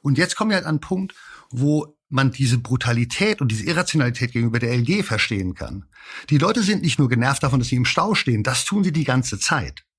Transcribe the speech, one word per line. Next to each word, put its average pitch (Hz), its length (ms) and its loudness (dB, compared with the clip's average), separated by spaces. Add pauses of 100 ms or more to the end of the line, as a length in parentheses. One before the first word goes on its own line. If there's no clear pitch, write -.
Und 139 160 2
jetzt 180 160 2
kommen 220 160 0
wir 196 60 2
halt 170 100 -2
an 156 40 -4
einen 151 100 -2
Punkt, 190 340 -6 (360)
wo 143 460 0 (120)
man 135 240 2
diese 127 260 2
Brutalität 120 800 0
und 120 120 0
diese 107 120 -4
Irrationalität 147 680 0
gegenüber 117 260 0
der 120 140 -2
L 123 100 2
G 175 220 0
verstehen 98 500 -2
kann. - 320 -10 (440)
Die 147 80 6
Leute 214 260 2
sind 202 180 0
nicht 147 160 0
nur 139 100 4
genervt 127 360 2
davon, 131 160 2
dass 110 80 -4
sie 127 80 0
im 123 80 2
Stau 180 320 0
stehen, 110 260 0
das 120 220 0
tun 202 180 0
sie 180 100 0
die 156 120 0
ganze 127 340 0
Zeit. - 460 -2 (140)